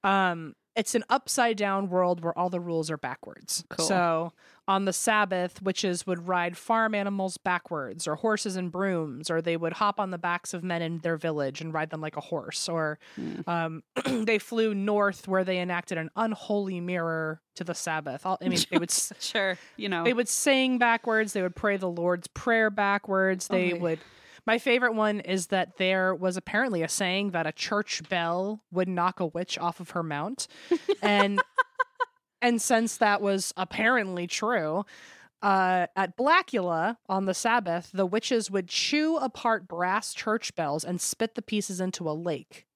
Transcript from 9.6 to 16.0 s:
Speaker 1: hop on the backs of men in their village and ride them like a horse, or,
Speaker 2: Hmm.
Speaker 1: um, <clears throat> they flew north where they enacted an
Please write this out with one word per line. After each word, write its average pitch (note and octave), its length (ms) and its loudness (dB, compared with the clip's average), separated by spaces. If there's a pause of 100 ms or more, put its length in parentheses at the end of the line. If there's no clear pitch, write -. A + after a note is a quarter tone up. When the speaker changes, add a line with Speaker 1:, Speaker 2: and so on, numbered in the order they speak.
Speaker 1:
hop G#3 280 0
on F#3 100 -2
the F3 60 -6
backs F3 360 -4
of F3 120 -8
men E3+ 160 -2
in E3 180 -4
their E3 160 -2
village D3+ 460 -2
and D#3+ 120 -8
ride D#3 180 -2
them D#3 100 -8
like D3+ 160 -8
a D3 40 -8
horse, - 460 -6
or, D#3+ 320 -2 (160)
Speaker 2:
Hmm. - 320 -8
Speaker 1:
um, E3 360 -4 (120)
<clears throat> B3+ 100 -4 (200)
they A3 120 4
flew A3 380 0
north G3+ 540 0
where F#3+ 160 2
they F#3 140 0
enacted F3+ 380 -4
an D#3+ 200 -4